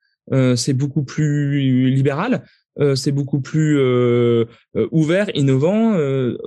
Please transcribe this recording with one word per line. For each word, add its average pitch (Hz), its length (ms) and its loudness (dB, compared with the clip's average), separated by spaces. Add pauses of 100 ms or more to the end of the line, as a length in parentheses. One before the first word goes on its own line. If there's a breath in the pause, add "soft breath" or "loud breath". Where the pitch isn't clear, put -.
(320)
Euh, 127 240 2
c'est 135 180 -2
beaucoup 139 300 -2
plus 139 840 0
libéral, 143 540 0 (360 soft breath)
euh, 139 160 2
c'est 139 160 -2
beaucoup 139 300 -2
plus, 151 360 0
euh, 120 680 2 (320 loud breath)
euh, 107 140 0
ouvert, 165 420 0
innovant. 165 640 2
Euh, 135 520 -2